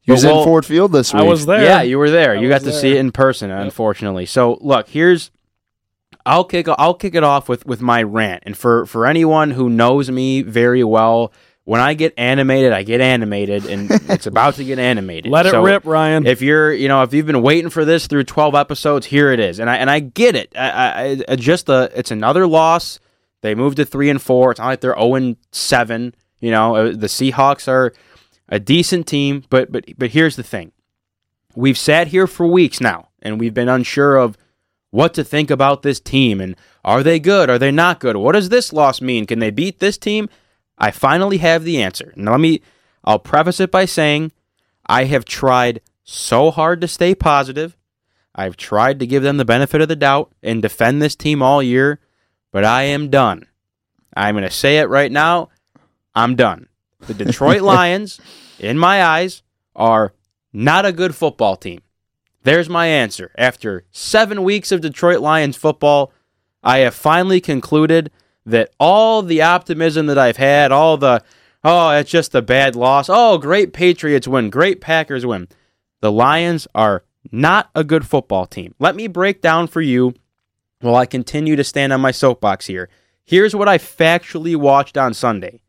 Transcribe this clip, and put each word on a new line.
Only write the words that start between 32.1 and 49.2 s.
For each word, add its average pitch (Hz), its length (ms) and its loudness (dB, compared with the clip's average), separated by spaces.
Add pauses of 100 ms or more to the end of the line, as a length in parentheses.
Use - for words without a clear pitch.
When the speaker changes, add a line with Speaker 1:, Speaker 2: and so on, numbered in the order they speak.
Speaker 2:
for 175 200 -2
weeks 170 340 2
now, 92 280 -4 (120)
and 107 180 -8
we've 117 140 -4
been 123 160 0
unsure 135 480 2
of 120 200 0 (540)
what 156 220 0
to 156 100 -4
think 151 280 -4
about 139 320 0
this 143 160 -2
team, 120 420 0
and 92 140 -10 (280)
are 123 200 0
they 165 160 2
good? 180 300 2
Are 123 100 2
they 139 120 2
not 170 280 0
good? 117 180 -2
What 117 140 2
does 185 180 0
this 226 240 0
loss 143 280 2
mean? 120 260 -4
Can 113 100 -4
they 110 140 -2
beat 165 280 -6
this 202 200 -2
team? 208 300 -4 (520)
I 104 100 0
finally 180 480 0
have 165 260 0
the 160 160 -2
answer. - 340 -8
Now, 104 160 -4
let 131 80 2
me, 160 220 2 (420)
I'll 107 160 2
preface 160 400 -2
it 185 100 -2
by 185 160 0
saying 156 460 -2 (560)
I 127 180 2
have 135 200 -2
tried 123 560 0 (220)
so 143 480 0
hard 165 300 -2
to 175 60 -6
stay 175 260 0
positive. 147 600 -2 (580)
I've 95 240 -8
tried 127 420 0
to 127 80 -4
give 135 140 0